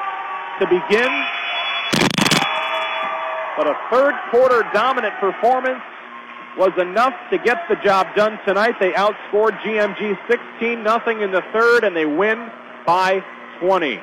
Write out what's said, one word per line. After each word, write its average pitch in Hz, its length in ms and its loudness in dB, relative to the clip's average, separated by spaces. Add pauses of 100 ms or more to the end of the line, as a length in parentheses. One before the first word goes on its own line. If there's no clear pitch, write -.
(600)
to 190 60 2
begin. 196 440 2 (2500)
But 147 100 0
a 143 100 0 (140)
third 277 240 4 (160)
quarter 240 420 6
dominant 220 460 0
performance 254 640 0 (760)
was 185 220 4
enough 214 360 2 (180)
to 185 60 2
get 233 300 0
the 214 140 0
job 190 320 2
done 214 320 2
tonight. 208 320 2
They 185 140 2
outscored 202 720 0
G 214 160 0
M 202 180 0
G 202 160 -2 (140)
sixteen 233 560 -2
nothing 226 380 0
in 190 100 -2
the 185 100 2 (100)
third, 233 300 6
and 185 140 2
they 156 100 2
win 214 460 0 (340)
by 185 380 2 (340)
twenty. 170 440 0